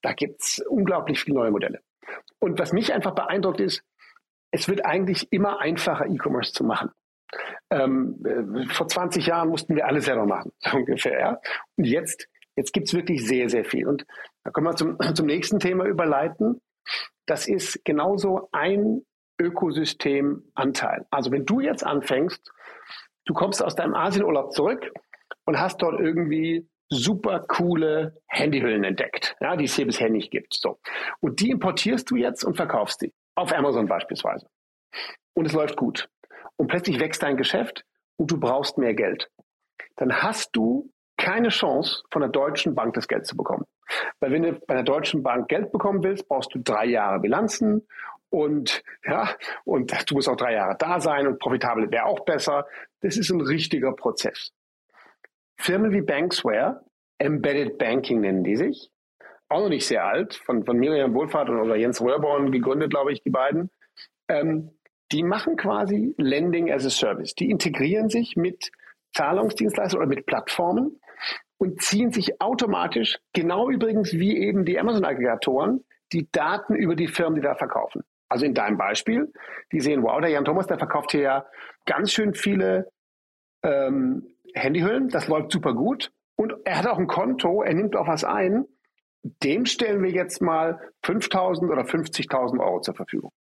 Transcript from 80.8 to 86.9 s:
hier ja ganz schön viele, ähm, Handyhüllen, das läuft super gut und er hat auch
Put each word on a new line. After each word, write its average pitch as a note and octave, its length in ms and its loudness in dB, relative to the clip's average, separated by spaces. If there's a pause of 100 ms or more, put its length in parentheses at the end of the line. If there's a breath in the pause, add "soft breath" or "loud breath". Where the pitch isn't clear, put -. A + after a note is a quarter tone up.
hier D3 100 2
ja C3+ 240 2 (400 loud breath)
ganz E3+ 260 0
schön G#3+ 220 0
viele, F#3+ 560 0 (720)
ähm, C#3 640 2 (280)
Handyhüllen, G3 540 2
das G3+ 200 0
läuft D#3 240 0
super D#3 220 0
gut E3+ 380 -2 (220)
und G#3+ 200 -2 (100)
er F3 140 0
hat F3+ 80 0
auch G#3+ 120 0